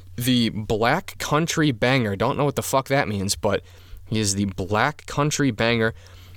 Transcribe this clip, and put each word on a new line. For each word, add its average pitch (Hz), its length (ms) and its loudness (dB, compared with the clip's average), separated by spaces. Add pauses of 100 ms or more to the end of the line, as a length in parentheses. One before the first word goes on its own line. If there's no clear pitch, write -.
(160)
the 120 340 2
Black 113 680 0
Country 156 520 0
Banger. 120 460 2
Don't 113 200 0
know 131 80 0
what 139 120 0
the 110 60 -2
fuck 135 260 0
that 139 180 2
means, 98 300 -2
but 98 260 0 (440)
he 110 120 -2
is 104 160 0
the 101 120 0
Black 104 600 -2
Country 143 460 0
Banger. 113 420 2 (420)